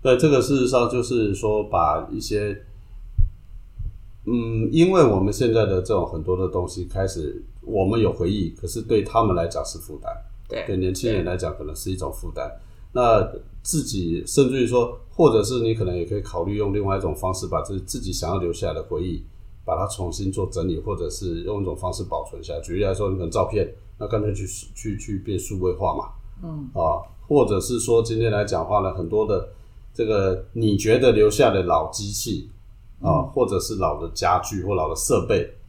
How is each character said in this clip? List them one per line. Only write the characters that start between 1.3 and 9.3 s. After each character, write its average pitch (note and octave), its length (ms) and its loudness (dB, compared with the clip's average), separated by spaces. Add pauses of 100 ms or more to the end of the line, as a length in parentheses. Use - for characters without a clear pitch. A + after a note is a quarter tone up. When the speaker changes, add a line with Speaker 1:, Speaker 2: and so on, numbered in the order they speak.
Speaker 1:
说 G#2+ 300 0
把 D#2+ 460 0
一 - 80 -6
些， G#2 440 -4 (1600)
嗯， A2+ 460 0
因 E3 200 6
为 F3+ 120 8
我 G#2 160 6
们 G2 120 2
现 A#2 220 2
在 A2 140 4
的 F#2 120 2
这 G2+ 140 -2
种 F2+ 100 2
很 D#2+ 200 -6
多 F2+ 120 0
的 F#2 120 0
东 F2+ 200 -2
西 F2+ 180 -8
开 G2 220 -2
始， D#2 360 -6 (180)
我 F#2+ 240 0
们 A2+ 160 2
有 F#2+ 100 4
回 F2 160 -2
忆， F#2+ 320 -2
可 - 60 -10
是 - 160 -6
对 A2 220 2
他 A#2 200 2
们 F#2+ 120 2